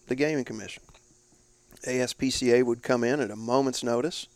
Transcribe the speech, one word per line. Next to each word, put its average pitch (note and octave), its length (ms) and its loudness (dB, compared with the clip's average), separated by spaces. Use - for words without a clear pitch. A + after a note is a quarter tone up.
the C3 80 0
Gaming C#3+ 300 0
Commission. G#2+ 380 -12
A B2+ 140 -2
S B2 140 -2
P C3 160 -2
C B2 240 2
A B2+ 100 6
would A#2+ 200 0
come B2 200 2
in B2+ 160 2
at G#2+ 120 -2
a G#2 40 -10
moment's B2+ 480 0
notice. B2 520 -2